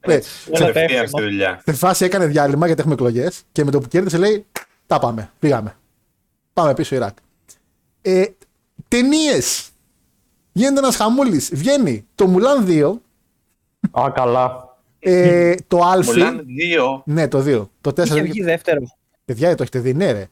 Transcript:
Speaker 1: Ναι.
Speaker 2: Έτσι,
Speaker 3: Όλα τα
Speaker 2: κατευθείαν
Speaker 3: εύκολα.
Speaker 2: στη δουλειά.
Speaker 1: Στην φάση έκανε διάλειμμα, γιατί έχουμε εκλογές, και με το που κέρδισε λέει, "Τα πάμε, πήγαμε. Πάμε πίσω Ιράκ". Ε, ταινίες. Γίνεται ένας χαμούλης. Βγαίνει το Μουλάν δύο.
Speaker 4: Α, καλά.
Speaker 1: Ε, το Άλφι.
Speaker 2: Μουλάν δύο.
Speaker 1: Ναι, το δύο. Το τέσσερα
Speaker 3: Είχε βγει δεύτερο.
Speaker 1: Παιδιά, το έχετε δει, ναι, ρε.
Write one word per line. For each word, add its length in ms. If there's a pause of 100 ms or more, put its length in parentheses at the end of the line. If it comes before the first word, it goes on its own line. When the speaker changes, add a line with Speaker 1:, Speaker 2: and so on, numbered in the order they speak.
Speaker 1:
Ναι. 80
Speaker 2:
Έτσι, 160 (200)
Speaker 3:
Όλα 80
τα 80
Speaker 2:
κατευθείαν 380
Speaker 3:
εύκολα. 180
Speaker 2:
στη 100
δουλειά. 280
Speaker 1:
Στην 140
φάση 300
έκανε 220
διάλειμμα, 400
γιατί 140
έχουμε 140
εκλογές, 480 (100)
και 120
με 60
το 100
που 80
κέρδισε 300
λέει, 280 (400)
"Τα 120
πάμε, 400
πήγαμε. 380 (760)
Πάμε 220
πίσω 200
Ιράκ". 220 (880)
Ε, 220 (640)
ταινίες. 800 (840)
Γίνεται 260
ένας 180
χαμούλης. 580
Βγαίνει 600
το 120
Μουλάν 400
δύο. 360 (880)
Speaker 4:
Α, 240
καλά. 640 (220)
Speaker 1:
Ε, 560 (140)
το 120
Άλφι. 300
Speaker 2:
Μουλάν 360
δύο. 600
Speaker 1:
Ναι, 220
το 120
δύο. 300 (100)
Το 120
τέσσερα 280
Speaker 3:
Είχε 100
βγει 120
δεύτερο. 380 (440)
Speaker 1:
Παιδιά, 300
το 80
έχετε 160
δει, 160
ναι, 180
ρε. 200